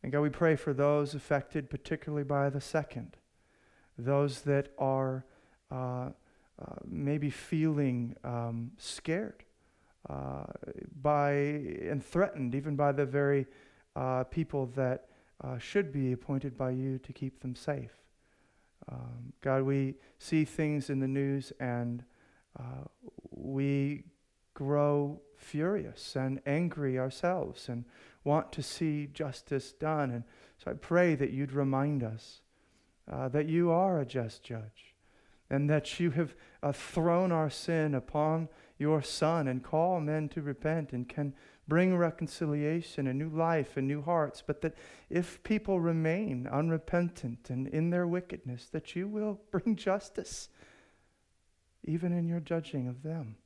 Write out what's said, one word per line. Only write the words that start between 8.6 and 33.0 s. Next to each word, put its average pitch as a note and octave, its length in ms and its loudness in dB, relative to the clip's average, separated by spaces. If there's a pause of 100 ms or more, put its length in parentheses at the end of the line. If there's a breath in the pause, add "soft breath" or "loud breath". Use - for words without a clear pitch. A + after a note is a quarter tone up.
scared, - 680 -6 (680 soft breath)
uh, C2+ 360 -6 (560)
by C#3+ 320 4
and C#3+ 680 -2
threatened D3+ 540 0
even C#3+ 220 -2
by C#3+ 160 4
the C#3 120 2
very, C#3 400 2 (520 loud breath)
uh, B2+ 260 0
people C#3+ 440 -2
that, B2+ 420 -2 (340 soft breath)
uh, C2 140 -6
should E3 340 0
be C3+ 220 2
appointed C3+ 440 -4
by C3 120 0
you C3 300 -2
to - 120 -18
keep - 300 -8
them B2+ 140 -6
safe. C3+ 360 -6 (1000 soft breath)
Um, B2 500 -12
God, C3+ 220 2
we C3+ 320 0 (220 loud breath)
see D#3 280 2
things D3+ 440 -2
in C#3 100 0
the C3+ 80 0
news C#3 520 0
and, A#2+ 440 -2 (540 soft breath)
uh, B2+ 280 -10 (440)
we C#3 760 -2 (500)
grow D3 680 2 (140)
furious - 800 -4
and C3+ 300 -2
angry C#3+ 520 0
ourselves C#3 720 -2
and A#2+ 160 -6 (380 loud breath)
want D3+ 300 2
to D3+ 100 -6
see D3 440 -2
justice C#3+ 680 -6
done. D3+ 360 0
And A#2+ 140 -4 (340 loud breath)
so - 140 -6
I - 20 -2
pray E3+ 420 4
that C3+ 160 0
you'd C3+ 200 -2
remind C3+ 520 2
us, A2 380 -8 (680 soft breath)